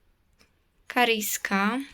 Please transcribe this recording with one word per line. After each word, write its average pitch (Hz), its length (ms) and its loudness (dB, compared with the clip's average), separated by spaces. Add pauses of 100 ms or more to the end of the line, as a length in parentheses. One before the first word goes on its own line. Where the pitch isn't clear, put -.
(880)
Kariska. 220 920 0 (140)